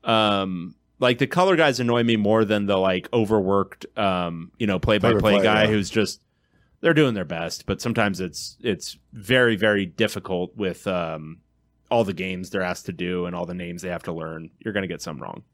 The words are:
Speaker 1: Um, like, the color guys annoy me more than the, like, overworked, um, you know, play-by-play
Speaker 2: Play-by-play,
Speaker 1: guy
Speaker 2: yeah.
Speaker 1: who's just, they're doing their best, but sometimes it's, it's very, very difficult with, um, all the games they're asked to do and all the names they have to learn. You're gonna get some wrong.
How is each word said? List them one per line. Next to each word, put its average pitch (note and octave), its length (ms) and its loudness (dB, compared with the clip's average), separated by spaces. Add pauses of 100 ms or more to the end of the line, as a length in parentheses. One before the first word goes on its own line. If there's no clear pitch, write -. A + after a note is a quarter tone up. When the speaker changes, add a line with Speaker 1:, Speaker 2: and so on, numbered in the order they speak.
Speaker 1:
Um, G2 720 0 (240)
like, B2 200 2
the C3+ 100 0
color F#3 260 2
guys D3+ 240 2
annoy A#2+ 240 2
me A#2 140 2
more G#2+ 280 4
than G#2 220 0
the, G2 100 2
like, F#2+ 360 0
overworked, G2 760 2 (100)
um, F2+ 640 -2
you A2+ 80 -2
know, F#2+ 140 0
play-by-play G#2+ 400 2
Speaker 2:
Play-by-play, G2+ 240 4
Speaker 1:
guy G#2+ 180 4
Speaker 2:
yeah. G#2+ 60 4
Speaker 1:
who's G#2 220 0
just, - 300 -2 (600)
they're E3+ 120 2
doing C#3+ 220 4
their F#2+ 100 -4
best, E2 420 -8
but G2 140 -4
sometimes G#2 400 0
it's, - 400 -10
it's - 380 -4 (140)
very, A#2 420 2
very G2+ 320 2
difficult F#2 680 -4
with, G2 320 -4
um, D#2+ 500 -6 (500)
all A#2 140 2
the G2 100 0
games F#2 380 -8
they're G2 120 -2
asked F2+ 240 -4
to G2 60 -8
do F2+ 340 -4
and F2 100 -8
all F2 100 -4
the F2 80 -10
names F2 260 -10
they F2+ 80 -8
have E2+ 140 -6
to F2 100 -8
learn. D#2+ 460 -10
You're G#2+ 160 -8
gonna F#2+ 140 -2
get E2 120 -8
some D#2 220 -10
wrong. - 320 -14